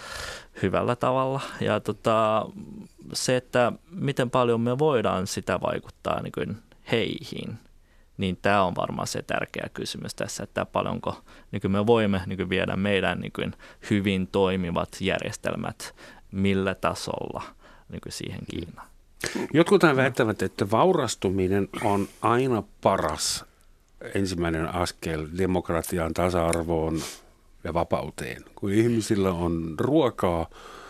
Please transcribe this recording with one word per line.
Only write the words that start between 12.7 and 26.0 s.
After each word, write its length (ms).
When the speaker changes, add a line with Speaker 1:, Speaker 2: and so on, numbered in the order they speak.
Speaker 1:
meidän 440
niinku 220
hyvin 380
toimivat 720
järjestelmät 960
millä 440
tasolla 680
niinku 220
siihen 300
Kiinaan. 360
Speaker 2:
Jotkut 300
väittävät, 580
että 300
vaurastuminen 1000
on 240
aina 420
paras 640
ensimmäinen 600
askel 520
demokratiaan, 760